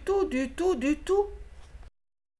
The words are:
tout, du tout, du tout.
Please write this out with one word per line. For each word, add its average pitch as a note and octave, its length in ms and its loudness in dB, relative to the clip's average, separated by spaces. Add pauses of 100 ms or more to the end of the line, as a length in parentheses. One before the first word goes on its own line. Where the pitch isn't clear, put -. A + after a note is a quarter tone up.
tout, G4 260 2
du C4 240 -2
tout, F4+ 240 2
du C4+ 240 0
tout. G4+ 280 2 (1120)